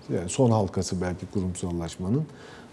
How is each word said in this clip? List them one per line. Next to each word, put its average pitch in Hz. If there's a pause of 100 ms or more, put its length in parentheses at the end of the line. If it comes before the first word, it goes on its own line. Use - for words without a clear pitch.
(140)
Yani 90
son 123
halkası 95
belki 90
kurumsallaşmanın. 90 (500)